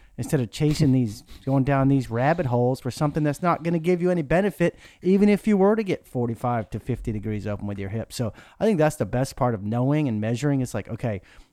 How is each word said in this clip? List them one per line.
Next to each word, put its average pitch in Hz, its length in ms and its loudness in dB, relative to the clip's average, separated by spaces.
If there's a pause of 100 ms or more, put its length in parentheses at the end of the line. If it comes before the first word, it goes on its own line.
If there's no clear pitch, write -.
(160)
instead 135 240 -2
of 120 100 -4
chasing 151 420 2
these, 120 320 0 (100)
<laughs> - 100 -20
going 135 200 2
down 135 240 2
these 135 200 2
rabbit 139 380 0
holes 123 340 2
for 127 100 -6
something 151 340 -2
that's 147 180 -2
not 170 200 0
gonna 170 180 0
give 175 200 0
you 180 100 2
any 170 120 0
benefit, 175 540 0 (260)
even 196 260 6
if 208 180 2
you 214 100 4
were 196 200 4
to 226 60 -2
get 185 240 -4
forty-five 120 640 -2
to 110 100 -8
fifty - 300 -6
degrees 107 380 -6
open 104 180 -6
with 101 140 -8
your 98 100 -8
hips? 110 260 -8
So 110 160 -4 (260)
I - 60 -2
think 214 140 2
that's 151 180 2
the 113 100 -2
best 123 280 -2
part 120 200 0
of 98 100 -6
knowing 131 440 0
and 107 120 -2
measuring. 123 420 0
It's 123 120 -6
like, 104 140 -6
okay, 110 320 -4 (320)